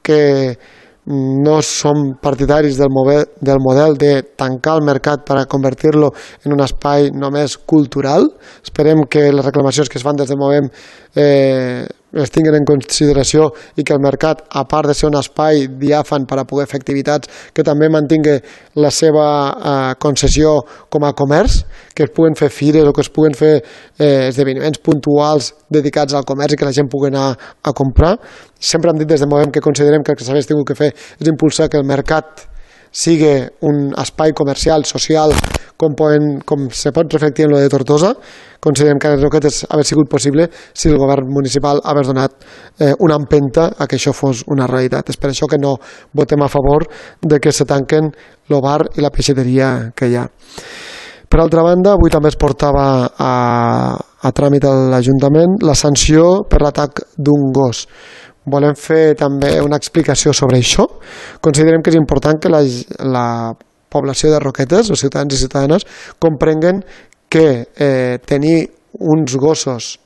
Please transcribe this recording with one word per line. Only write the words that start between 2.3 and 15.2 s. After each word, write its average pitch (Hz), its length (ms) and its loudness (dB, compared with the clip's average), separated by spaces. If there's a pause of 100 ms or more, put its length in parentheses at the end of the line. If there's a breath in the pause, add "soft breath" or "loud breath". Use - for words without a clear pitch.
del 139 160 2
move-, 139 320 2 (160)
del 139 180 2
model 135 380 2
de 139 240 2 (160)
tancar 131 400 -2
el 147 80 0
mercat 143 400 -2
per 139 140 0
a 131 100 -4
convertir-lo 143 640 0 (340 loud breath)
en 147 80 -2
un 143 80 0
espai 143 500 0
només 139 460 -4
cultural. 147 720 0 (340 loud breath)
Esperem 156 460 0
que 143 220 2
les 139 140 0
reclamacions 135 440 -2
que - 80 -12
es 123 80 -10
fan 147 140 -2
des 135 100 -4
de 139 80 -4
Movem, 139 320 0 (460 loud breath)
eh, 135 720 0 (240)
les 139 200 -4
tinguin 156 260 2
en 147 100 2
consideració 147 800 2 (320 loud breath)
i 143 80 -4
que 151 80 2
el 139 80 0
mercat, 143 480 -2
a 135 160 -4
part 151 220 0
de 143 80 0
ser 151 100 0
un 147 120 0
espai 151 480 0 (120)